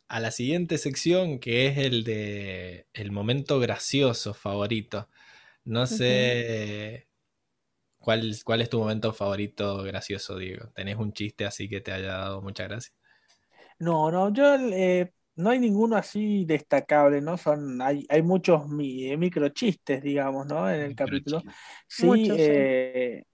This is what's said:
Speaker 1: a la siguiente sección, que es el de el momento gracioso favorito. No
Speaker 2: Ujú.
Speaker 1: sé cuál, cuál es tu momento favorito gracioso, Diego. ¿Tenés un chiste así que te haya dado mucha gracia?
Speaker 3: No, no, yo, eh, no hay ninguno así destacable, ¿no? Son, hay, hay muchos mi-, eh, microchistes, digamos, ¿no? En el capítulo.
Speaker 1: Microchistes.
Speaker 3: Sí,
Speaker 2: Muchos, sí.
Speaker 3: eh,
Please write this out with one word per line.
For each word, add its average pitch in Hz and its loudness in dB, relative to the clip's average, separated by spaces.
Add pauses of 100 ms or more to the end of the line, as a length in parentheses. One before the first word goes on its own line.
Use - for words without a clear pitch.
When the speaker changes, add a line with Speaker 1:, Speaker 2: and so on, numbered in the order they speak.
Speaker 1:
a 117 -6
la 113 -4
siguiente 160 -2
sección, 160 0
que 123 2
es 139 -2
el 123 0
de 101 -8
el 101 -8
momento 131 0
gracioso 117 0
favorito. 104 -6 (560)
No 120 -2
Speaker 2:
Ujú. 123 2
Speaker 1:
sé 110 -8 (920)
cuál, 113 0 (100)
cuál 113 2
es 113 -4
tu 117 0
momento 110 -2
favorito 101 -4
gracioso, 95 -8
Diego. 92 -10
¿Tenés 98 -6
un 107 -4
chiste 104 -6
así 101 -8
que 98 -8
te 101 -8
haya 95 -6
dado 98 -8
mucha 98 -10
gracia? 110 -12 (840)
Speaker 3:
No, 165 2
no, 185 2
yo, 277 6 (180)
eh, 180 2 (240)
no 180 0
hay 254 4
ninguno 226 4
así 208 0
destacable, 143 4
¿no? 165 -2
Son, 147 -2
hay, 139 0
hay 156 6
muchos 170 4
mi-, 135 -4
eh, 147 -2
microchistes, 165 0
digamos, 139 -2
¿no? 160 -2
En 160 0
el 143 -6
capítulo. 143 -4
Speaker 1:
Microchistes. - -20 (320)
Speaker 3:
Sí, 214 4
Speaker 2:
Muchos, - 4
sí. 151 6
Speaker 3:
eh, 127 2 (100)